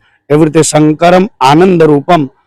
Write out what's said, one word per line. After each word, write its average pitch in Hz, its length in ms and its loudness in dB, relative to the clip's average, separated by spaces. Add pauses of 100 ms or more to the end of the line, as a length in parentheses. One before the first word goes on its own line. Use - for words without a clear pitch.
(300)
એવી 151 160 0
રીતે 156 180 -2
શંકરમ 160 600 0 (140)
આનંદ 165 420 2
રૂપમ, 151 420 0 (240)